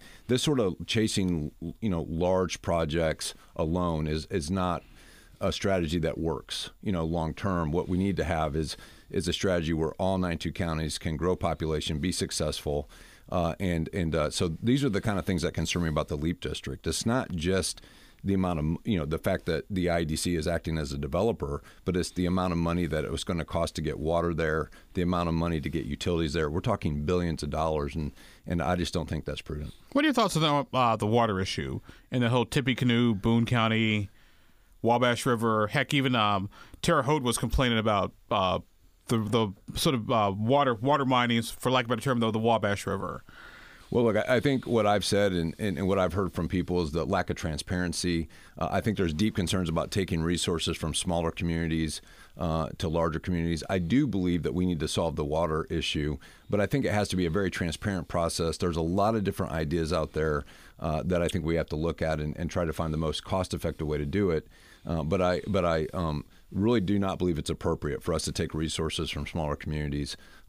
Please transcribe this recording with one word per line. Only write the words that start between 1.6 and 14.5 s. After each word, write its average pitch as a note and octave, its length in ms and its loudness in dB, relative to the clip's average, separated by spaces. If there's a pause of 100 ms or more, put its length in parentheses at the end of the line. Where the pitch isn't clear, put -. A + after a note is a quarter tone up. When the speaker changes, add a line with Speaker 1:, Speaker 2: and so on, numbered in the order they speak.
Speaker 1:
you A2+ 100 -2
know, F2 180 -2
large F2+ 540 0
projects E2 720 0 (220)
alone E2 500 0
is, D#2 240 -4
is E2 220 -4
not F2+ 320 0 (580)
a F#2+ 100 2
strategy F2+ 480 0
that D#2 180 -2
works, - 520 -4 (140)
you G#2+ 80 -2
know, E2+ 140 0
long D#2+ 280 -2
term. F2 380 0
What E2+ 180 0
we F2+ 80 2
need F#2+ 200 2
to D#2 80 0
have D#2 300 0
is, D#2 220 -2 (320)
is F2 180 -2
a E2+ 60 0
strategy F2 400 0
where D#2 200 0
all F#2+ 240 0
ninety-two E2+ 340 -2
counties D#2 460 -2
can D#2+ 180 -4
grow F2 200 0
population, D#2 640 -2
be E2+ 120 0
successful. D2+ 800 -2 (420)
Uh, E2+ 280 0
and, F2 340 0
and, E2 220 0
uh, D2+ 140 2
so D#2+ 320 -2